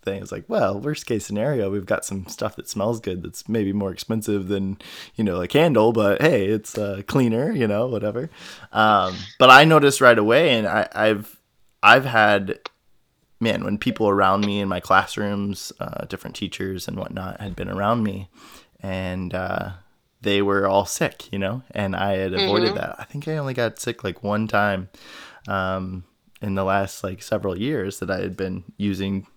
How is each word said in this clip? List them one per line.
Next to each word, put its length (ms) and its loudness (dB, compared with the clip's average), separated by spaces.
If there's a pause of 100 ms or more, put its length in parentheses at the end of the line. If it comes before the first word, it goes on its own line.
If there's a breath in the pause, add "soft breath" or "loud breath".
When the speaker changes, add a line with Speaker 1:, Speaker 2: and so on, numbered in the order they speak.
Speaker 1:
thing. 220 -6
It's 100 -12
like, 160 -12
"Well, 320 -2
worst 260 -6
case 200 -4
scenario, 440 -2
we've 140 -4
got 200 -4
some 240 -8
stuff 280 -8
that 120 -14
smells 320 -2
good 220 -6
that's 260 -14
maybe 260 0
more 160 -2
expensive 580 -4
than, 300 -4 (380 loud breath)
you 80 0
know, 180 0
a 60 -4
candle, 440 4
but 300 2
hey, 240 2
it's, 320 -4
uh, 280 -4
cleaner, 440 0
you 160 0
know, 220 0
whatever." 420 -4 (420 loud breath)
Um, 440 4 (220)
but 120 10
I 140 12
noticed 360 6
right 160 10
away, 400 4
and 100 0
I, 280 0
I've, 440 0 (440)
I've 240 8
had, 540 2 (800)
man, 240 0
when 120 -2
people 320 0
around 380 4
me 140 -2
in 80 -2
my 120 -4
classrooms, 1000 -2
uh, 260 -10
different 300 -12
teachers 520 -8
and 80 -10
whatnot 440 -10
had 160 -10
been 120 -8
around 360 0
me, 260 -6 (500 loud breath)
and, 540 -6
uh, 360 -6 (520)
they 200 2
were 240 2
all 200 2
sick, 460 -6
you 80 -4
know, 220 -6 (100)
and 220 -4
I 180 -2
had 200 -2
avoided 380 0
Speaker 2:
Mm-hmm. 80 -6
Speaker 1:
that. 200 -6
I 60 -14
think 240 -10
I 80 -4
only 160 -4
got 280 -4
sick, 240 -8
like, 180 -6
one 240 -2
time, 420 0 (600 loud breath)
um, 560 -6 (360)
in 140 -4
the 100 -2
last, 400 -2
like, 160 -8
several 380 -4
years 400 -6
that 120 -8
I 100 -4
had 160 -6
been 260 -6 (140)
using 500 -4 (100)